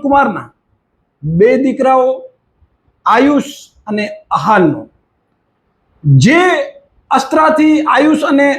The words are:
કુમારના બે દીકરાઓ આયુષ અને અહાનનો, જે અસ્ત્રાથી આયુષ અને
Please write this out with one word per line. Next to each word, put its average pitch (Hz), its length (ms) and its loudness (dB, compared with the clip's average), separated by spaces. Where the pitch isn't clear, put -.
કુમારના 262 480 -2
બે 170 340 2
દીકરાઓ 262 520 0
આયુષ 262 420 0
અને 208 180 -6
અહાનનો, 165 440 0
જે 330 160 4
અસ્ત્રાથી 311 640 2
આયુષ 294 380 0
અને 277 160 2